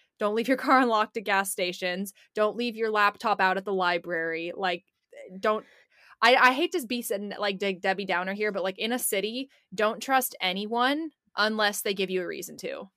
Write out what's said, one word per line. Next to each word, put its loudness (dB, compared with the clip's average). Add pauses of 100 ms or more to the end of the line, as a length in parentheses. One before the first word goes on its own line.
(180)
Don't 0
leave 0
your 4
car 4
<laughs> 8
unlocked 2
at -6
gas 2
stations. -4 (220)
Don't 2
leave -2
your 0
laptop 2
out 4
at -4
the -4
library. 0
Like, -2 (540)
don't, 0 (580)
I, 8
I 8
hate -2
to -4
be -4
sitting, -6
like, -2
De-, -2
Debbie -2
Downer -2
here, -2
but, -4
like, -4
in -2
a -2
city, -4 (240)
don't 0
trust 0
anyone -2 (260)
unless 0
they -2
give -2
you -2
a -4
reason -10
to -10